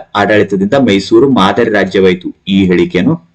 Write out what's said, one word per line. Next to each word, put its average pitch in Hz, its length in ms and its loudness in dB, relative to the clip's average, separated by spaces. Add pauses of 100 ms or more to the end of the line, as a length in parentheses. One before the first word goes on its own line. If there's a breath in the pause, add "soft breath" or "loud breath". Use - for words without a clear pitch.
(160)
ಆಡಳಿತದಿಂದ 101 560 0
ಮೈಸೂರು 117 560 2
ಮಾದರಿ 104 420 0
ರಾಜ್ಯವಾಯಿತು, 95 680 -2 (120)
ಈ 98 160 2
ಹೇಳಿಕೆಯನ್ನು 87 580 0 (120)